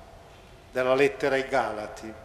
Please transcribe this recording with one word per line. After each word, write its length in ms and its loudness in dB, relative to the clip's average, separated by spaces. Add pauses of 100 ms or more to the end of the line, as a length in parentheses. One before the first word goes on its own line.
(720)
della 240 2
lettera 400 2
ai 100 -2
Galati. 680 -4 (120)